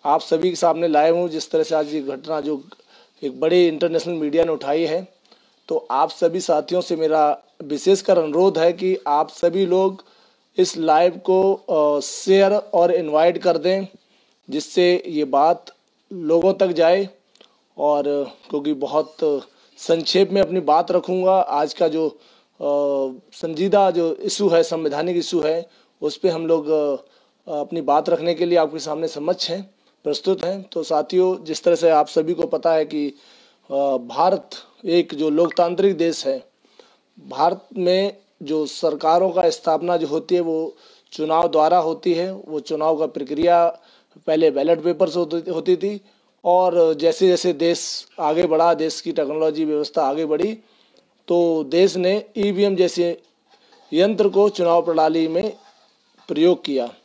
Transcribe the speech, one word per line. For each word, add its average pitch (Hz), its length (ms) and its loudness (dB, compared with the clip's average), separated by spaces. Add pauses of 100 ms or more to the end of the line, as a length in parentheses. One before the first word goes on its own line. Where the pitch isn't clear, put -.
आप 151 160 2
सभी 170 300 0
के 170 60 -8
सामने 165 320 0
लाया 156 240 4
हूँ। 175 160 0
जिस 156 220 -8
तरह 156 120 0
से 156 120 -2
आज 151 200 -2
ये 156 60 -4
घटना 139 400 -8
जो 139 220 -6 (600)
एक 131 180 -8
बड़े 175 280 4
international 165 460 -2
media 156 300 0
ने 165 80 -2
उठाई 147 300 -2
है, 170 260 -4 (600)
तो 160 220 -4
आप 131 200 2
सभी 170 300 0
साथियों 170 400 -2
से 175 160 -4
मेरा 156 460 0 (200)
विशेषकर 175 560 2
अनुरोध 165 400 2
है 170 140 4
कि 185 340 -2
आप 147 240 0
सभी 175 360 0
लोग 190 380 0 (540)
इस 185 180 2
live 170 440 2 (100)
को, 190 240 4
अ, 147 460 0
share 196 520 2
और 180 400 2
invite 165 460 2
कर 170 200 0
दें, 190 280 0 (640)
जिससे 175 560 2
ये 151 180 -2
बात 143 500 0 (380)
लोगों 170 400 2
तक 196 160 2
जाए। 180 400 2 (720)
और 147 240 0 (480)
क्योंकि 147 220 -4
बहुत 147 440 -4 (640)
संक्षेप 165 520 0
में 190 120 0
अपनी 170 180 0
बात 160 300 2
रखूँगा, 185 500 2
आज 147 340 -2
का 170 140 0
जो, 156 200 -2
अ, 143 1040 -4 (220)
संजीदा 190 580 0
जो 165 240 0
issue - 340 -2
है, 165 140 4
संवैधानिक 160 540 -4
issue 170 240 -2
है, 160 300 -4 (320)
उस 151 140 -4
पे 185 120 0
हम 165 180 -2
लोग, 156 220 0
अ, 147 280 0 (520)
अपनी 151 320 -6
बात 147 280 0
रखने 170 260 0
के 165 120 -2
लिए 170 120 4
आपके 160 200 0
सामने 156 300 -6
समक्ष 156 420 -6
हैं, 190 240 -10 (300)
प्रस्तुत 180 400 -2
हैं। 190 180 -6
तो 170 200 -8
साथियों, 180 640 0
जिस 156 180 -8
तरह 170 120 4
से 165 160 2
आप 151 180 4
सभी 160 260 -2
को 170 80 -4
पता 165 300 0
है 156 120 2
कि, 147 240 -4 (640)
अ, 139 40 -8 (220)
भारत 147 540 0 (340)
एक 175 300 0
जो 151 160 -2
लोकतांत्रिक 175 680 2
देश 165 300 -2
है, 135 180 -4 (840)
भारत 165 360 -2 (120)
में 190 400 0 (260)
जो 151 240 -2
सरकारों 160 640 0
का 175 200 2
स्थापना 165 460 -2
जो 160 100 -2
होती 180 280 -4
है 175 60 2
वो 160 360 -4 (360)
चुनाव 160 360 0
द्वारा 160 300 4
होती 165 360 -2
है। 180 200 -4
वो 156 260 -10
चुनाव 156 380 -2
का 156 80 -2
प्रक्रिया 156 600 0 (600)
पहले 160 240 4
बैलेट 151 320 0
पेपर 175 260 0
से 170 100 -6
होती, 170 320 -4
होती 175 260 0
थी 196 240 -6 (440)
और 175 500 4
जैसे 160 340 2
जैसे 180 240 2
देश 165 540 -4 (140)
आगे 160 260 0
बढ़ा, 160 280 4
देश 156 260 -4
की 170 120 -8
टेक्नोलॉजी 156 520 -2
व्यवस्था 151 380 -2
आगे 147 240 -2
बढ़ी, 170 280 -2 (760)
तो 170 360 2
देश 175 320 2
ने 190 280 -2 (120)
ईवीएम 202 400 0
जैसे 175 460 0 (720)
यंत्र 202 360 2
को 196 200 2
चुनाव 170 340 2
प्रणाली 160 460 0
में 196 280 -4 (720)
प्रयोग 170 360 2
किया। 127 300 -4 (100)